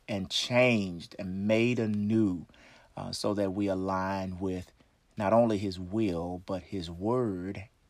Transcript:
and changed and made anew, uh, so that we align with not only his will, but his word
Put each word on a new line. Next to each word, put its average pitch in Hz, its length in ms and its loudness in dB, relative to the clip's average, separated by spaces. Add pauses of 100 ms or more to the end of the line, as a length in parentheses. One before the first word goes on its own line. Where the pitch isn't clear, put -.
and 98 220 -4
changed 113 880 2
and 95 300 -4
made 113 320 4
anew, 104 640 2 (500)
uh, 95 160 -8
so 107 220 -2
that 98 200 0
we 101 140 0
align 95 720 -2
with 92 320 -4 (460)
not 104 160 2
only 113 240 6
his 95 220 -4
will, 90 640 -2
but 90 180 -6
his 87 260 -6
word 98 760 -2 (240)